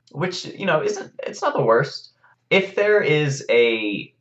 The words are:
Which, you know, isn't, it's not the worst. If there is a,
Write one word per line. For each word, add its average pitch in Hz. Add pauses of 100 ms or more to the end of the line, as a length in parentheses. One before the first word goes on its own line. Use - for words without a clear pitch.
(120)
Which, 175
you -
know, 156
isn't, - (140)
it's -
not -
the 139
worst. 117 (400)
If 190
there 208
is 151
a, 113